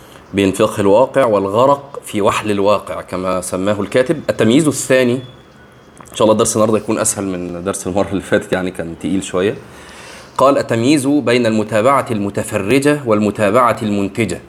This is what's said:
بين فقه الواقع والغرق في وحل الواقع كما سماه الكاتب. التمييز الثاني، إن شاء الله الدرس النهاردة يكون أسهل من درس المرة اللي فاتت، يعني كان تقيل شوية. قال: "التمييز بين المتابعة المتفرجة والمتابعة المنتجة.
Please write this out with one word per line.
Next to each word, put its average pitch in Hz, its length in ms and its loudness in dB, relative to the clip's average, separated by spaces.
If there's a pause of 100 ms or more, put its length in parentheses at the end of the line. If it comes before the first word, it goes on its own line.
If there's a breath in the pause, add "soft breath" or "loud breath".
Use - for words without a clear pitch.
(340 loud breath)
بين 98 180 2
فقه 107 300 -2
الواقع 117 440 4
والغرق 113 800 0
في 107 160 -4
وحل 107 300 0
الواقع 98 500 0
كما 92 400 -4
سماه 98 400 -4
الكاتب. 131 480 0
التمييز 127 380 4
الثاني، 127 520 0 (920)
إن - 40 -18
شاء 117 100 2
الله 107 60 6
الدرس 110 240 2
النهاردة 110 220 2
يكون 107 220 -4
أسهل 104 260 -2
من 87 380 -6
درس 92 240 -6
المرة 92 220 -2
اللي 95 120 -2
فاتت، - 320 -2
يعني 92 180 -2
كان 82 280 -10
تقيل 95 240 -4
شوية. 98 320 -2 (840 loud breath)
قال: 135 200 4
"التمييز 127 500 0
بين 127 380 2
المتابعة 110 680 2
المتفرجة 107 920 0
والمتابعة 107 760 2
المنتجة. 101 680 -2